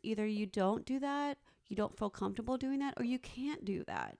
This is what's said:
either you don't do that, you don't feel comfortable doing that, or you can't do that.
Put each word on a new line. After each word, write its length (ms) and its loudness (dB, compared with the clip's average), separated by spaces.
either 240 0
you 200 2
don't 400 2
do 140 0
that, 360 0
you 80 -6
don't 220 2
feel 100 0
comfortable 480 0
doing 220 0
that, 180 0
or 80 0
you 140 2
can't 480 -6
do 200 0
that. 340 -4